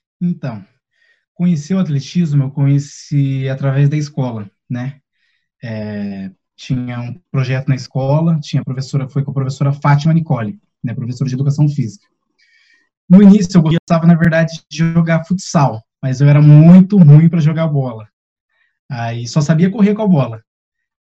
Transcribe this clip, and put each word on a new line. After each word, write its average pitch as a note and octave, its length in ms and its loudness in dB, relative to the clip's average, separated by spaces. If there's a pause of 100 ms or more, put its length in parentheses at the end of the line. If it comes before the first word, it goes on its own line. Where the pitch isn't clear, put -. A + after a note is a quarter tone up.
(200)
Então, C#3 460 -8 (680)
conhecer F3 400 -4
o F#3+ 40 0
atletismo D3 640 -2
eu C3 80 -8
conheci C#3 960 -4
através C#3 420 0
da D3+ 80 -4
escola, B2+ 520 -8 (180)
né? B2 320 -10 (640)
É, G#2 680 -10 (240)
tinha B2 440 -8
um A#2+ 200 -14 (120)
projeto C3 380 -4
na C3 60 0
escola, C#3+ 640 -4
tinha C#3+ 220 -6
a - 40 -8
professora, C3 420 -8
foi C#3 160 -4
com - 80 -10
a C3 40 -8
professora C#3 380 -4
Fátima C#3+ 400 0
Nicole, B2 460 -4 (240)
né, A#2 120 -8
professora B2 320 -8
de C#3 80 -6
educação C#3+ 340 -2
física. A#2 360 -8 (1040)
No F#3 120 8
início G3 360 6
eu E3 40 4
gostava, E3 460 0
na E3+ 80 6
verdade, E3 540 -2
de D3 80 -14
jogar E3 480 0
futsal, C3+ 580 -4 (180)
mas B2+ 200 -4
eu C#3+ 60 4
era D3 140 4
muito E3+ 560 8
ruim D#3+ 320 8
pra E3+ 120 -2
jogar D#3+ 260 0
bola. B2+ 400 -6 (840)
Aí A#2 380 -10
só D#3 140 -2
sabia E3 280 0
correr G#3 240 0
com A3 80 -6
a G#3+ 60 -4
bola. B2 340 -2 (640)